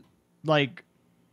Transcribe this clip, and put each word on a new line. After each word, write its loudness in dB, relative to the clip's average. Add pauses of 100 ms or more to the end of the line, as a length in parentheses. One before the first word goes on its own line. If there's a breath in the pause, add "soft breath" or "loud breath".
(440)
like, 0 (480)